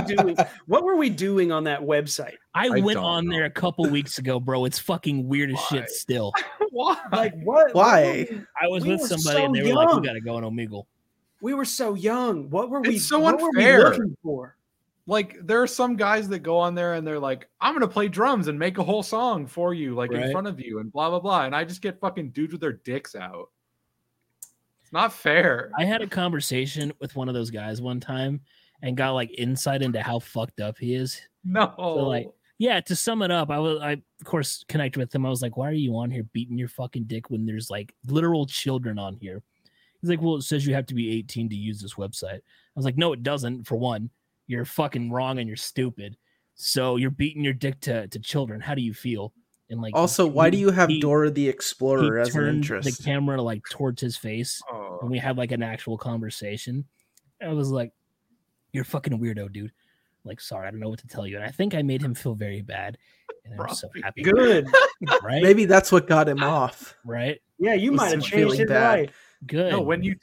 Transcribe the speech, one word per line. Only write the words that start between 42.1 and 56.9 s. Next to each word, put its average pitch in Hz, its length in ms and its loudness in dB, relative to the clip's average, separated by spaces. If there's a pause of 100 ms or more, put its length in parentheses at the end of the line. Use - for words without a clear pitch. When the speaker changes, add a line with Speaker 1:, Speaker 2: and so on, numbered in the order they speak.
Speaker 2:
I - 40 -16 (340)
was 135 100 -2
like, 131 120 -2
"No, 170 160 2
it 120 100 -8
doesn't, 127 420 -4
for - 120 -4
one. 117 320 -4 (360)
You're 120 180 -6
fucking 123 480 -4
wrong 131 280 -4
and 117 80 -6
you're 110 100 -10
stupid. 117 580 -6 (400)
So 127 400 -2
you're 131 160 0
beating 147 320 -4
your 139 100 0
dick 135 280 -6
to, 113 260 -4
to 107 120 -12
children. 110 420 -6
How 147 140 -6
do 135 60 -4
you 113 120 -4
feel?" 110 400 -8 (360)
And, 113 120 -8
like, 110 140 -8
Speaker 4:
Also, 175 300 2
why 151 200 4
Speaker 2:
he, 170 60 6
Speaker 4:
do 190 80 2
you 196 120 6
have 180 180 6
Speaker 2:
he, 156 120 2
Speaker 4:
Dora 151 280 4
the 143 200 0
Explorer 131 680 2
Speaker 2:
he 117 40 2
Speaker 4:
as 120 80 2
an 120 40 -8
Speaker 2:
turned 151 240 2
Speaker 4:
interest? 139 420 -2
Speaker 2:
the - 40 -18
camera, 139 380 0
like, 113 280 -4
towards 131 320 -4
his 120 140 -4
face, 113 460 -8 (100)
Speaker 3:
Oh. 98 300 -10
Speaker 2:
and 120 100 -6
we 127 60 -2
had, 127 200 -2
like, 123 140 -4
an 120 100 -4
actual 113 360 -6
conversation. 113 880 -8 (580)